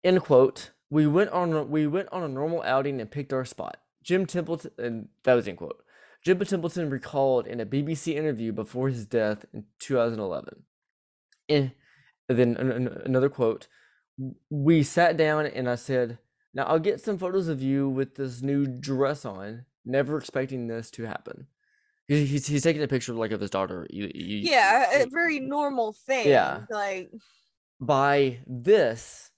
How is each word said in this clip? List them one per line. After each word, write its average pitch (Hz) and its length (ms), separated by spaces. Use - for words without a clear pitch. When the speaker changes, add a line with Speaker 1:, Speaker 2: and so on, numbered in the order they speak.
Speaker 1:
End 185 180
quote. 131 480
"We 151 200
went 175 220
on 175 220
a, 156 120
we 151 240
went 180 240
on 180 100
a 156 60
normal 151 340
outing 135 380
and 107 100
picked 143 220
our 131 120
spot." - 340
Jim 185 200
Templeton, 165 540
and 117 300
that 127 100
was 113 140
end 87 100
quote. - 240
Jim 185 160
Templeton 170 520
recalled 135 580
in 120 100
a 110 80
B 135 160
B 156 140
C 160 180
interview 123 380
before 120 360
his 120 160
death 107 480
in 107 120
two 135 160
thousand 117 240
eleven. 90 420
And 139 240
then 120 280
an, 131 140
an, 123 340
another 131 240
quote. 117 380
"We 151 360
sat 165 320
down 151 300
and 127 220
I 123 60
said, 120 440
'Now 131 100
I'll 160 140
get 185 220
some 202 180
photos 185 300
of 143 140
you 135 260
with 135 260
this 127 280
new 139 240
dress 135 580
on,' 107 420
never 135 340
expecting 131 500
this 113 240
to 120 120
happen." - 440
He, 147 180
he's, 139 220
he's 143 160
taking 151 220
a 131 40
picture, 127 240
like, 113 200
of 101 80
his 98 100
daughter. 95 400
You, 101 140
you, 87 240
Speaker 2:
Yeah, 233 440
a 285 60
Speaker 1:
you 254 100
Speaker 2:
very 311 300
normal 269 520
thing. 247 360
Speaker 1:
Yeah. 95 320
Speaker 2:
Like, 196 400
Speaker 1:
By 139 680
this 123 920